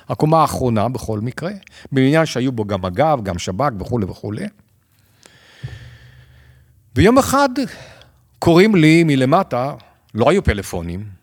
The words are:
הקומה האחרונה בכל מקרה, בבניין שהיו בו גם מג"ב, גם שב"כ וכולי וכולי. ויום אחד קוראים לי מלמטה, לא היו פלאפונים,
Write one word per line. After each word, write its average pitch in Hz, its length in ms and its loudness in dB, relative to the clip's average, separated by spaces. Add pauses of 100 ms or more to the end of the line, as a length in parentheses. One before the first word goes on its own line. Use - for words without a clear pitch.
הקומה 156 320 2
האחרונה 120 480 0
בכל 113 300 -8
מקרה, 127 320 -8 (400)
בבניין 139 340 2
שהיו 131 260 -4
בו 110 140 -4
גם 101 160 -4
מג"ב, 123 420 0
גם 90 160 -6
שב"כ 110 400 -4
וכולי 117 260 -4
וכולי. 104 400 -10 (2500)
ויום 202 220 6
אחד 277 320 2 (920)
קוראים 190 360 4
לי 160 280 6
מלמטה, 139 680 0 (400)
לא 113 160 2
היו 190 140 2
פלאפונים, 92 600 -6 (200)